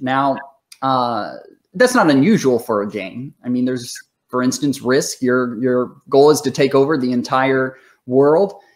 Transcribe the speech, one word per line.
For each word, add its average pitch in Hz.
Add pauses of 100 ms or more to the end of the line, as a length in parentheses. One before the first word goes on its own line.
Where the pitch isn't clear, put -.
Now, 135 (460)
uh, 120 (380)
that's 247
not 202
unusual 135
for 107
a 104
game. 107 (120)
I 127
mean, 123
there's, 127 (300)
for 127
instance, 127
Risk. 131
Your, 123
your 123 (100)
goal 139
is 151
to 135
take 139
over 139
the 127
entire 131 (300)
world. 147 (220)